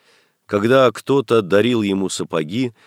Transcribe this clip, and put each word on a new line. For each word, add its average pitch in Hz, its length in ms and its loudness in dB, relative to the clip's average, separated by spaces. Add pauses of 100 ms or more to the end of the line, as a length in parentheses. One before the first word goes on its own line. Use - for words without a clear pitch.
(440)
Когда 117 480 2
кто-то 127 480 0
дарил 107 400 0
ему 98 300 -2
сапоги, 90 640 -6 (120)